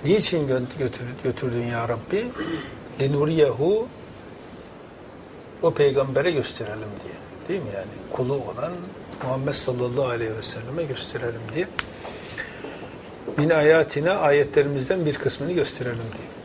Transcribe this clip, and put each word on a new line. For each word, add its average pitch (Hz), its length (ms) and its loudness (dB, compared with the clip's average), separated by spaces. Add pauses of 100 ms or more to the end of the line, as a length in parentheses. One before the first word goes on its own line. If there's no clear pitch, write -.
Niçin 165 440 4
gö-, 127 300 0
götür-, 127 460 -4
götürdün 120 420 0
ya 117 220 -2
Rabbi? 165 380 0 (760)
لِنُرِيَهُ 147 840 4 (1800)
O 170 120 4
peygambere 135 560 4
gösterelim 110 580 -4 (160)
diye. - 100 -12 (340)
Değil 185 120 -2
mi 107 140 -8
yani? 95 120 -6 (260)
Kulu 131 220 0
olan 135 380 -4 (500)
Muhammed 131 300 -2
sallallahu 123 560 0
aleyhi 113 280 -2
ve 110 60 -6
selleme 127 420 -6
gösterelim 123 560 -6 (140)
diye. 185 140 -2 (1700)
مِنْ 151 140 6
آيَاتِنَا 156 580 6
Ayetlerimizden 147 960 4
bir 147 80 2
kısmını - 380 -2
gösterelim 127 440 0
diye. 113 380 -10 (100)